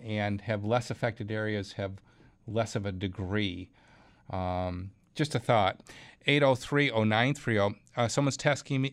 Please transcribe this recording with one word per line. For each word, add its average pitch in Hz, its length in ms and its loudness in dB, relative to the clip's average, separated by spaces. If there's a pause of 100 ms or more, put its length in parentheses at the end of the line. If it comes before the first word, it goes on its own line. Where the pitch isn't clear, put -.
and 104 380 -2
have 104 220 -2
less 120 260 0
affected 110 400 -4
areas 107 420 -2
have 98 200 -6 (540)
less 110 300 -2
of 101 80 -2
a 101 80 -2
degree. 92 800 -2 (580)
Um, 90 640 -4 (240)
just - 200 -2
a 131 40 0
thought. 107 420 2 (460)
Eight 143 160 4
oh 135 120 6
three 143 360 0
oh 110 140 2
nine 113 300 4
three 113 240 0
oh. 101 140 2 (240)
Uh, 120 120 2
someone's 139 280 0
testing 139 460 0
me, 135 100 -2